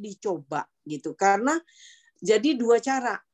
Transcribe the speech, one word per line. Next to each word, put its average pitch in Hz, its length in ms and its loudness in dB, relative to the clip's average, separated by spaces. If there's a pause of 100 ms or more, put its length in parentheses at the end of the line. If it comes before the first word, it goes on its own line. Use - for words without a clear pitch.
dicoba 175 640 -8 (160)
gitu. 151 320 -10
Karena 214 480 2 (640)
jadi 214 320 2
dua 233 240 4
cara. 247 400 -4 (140)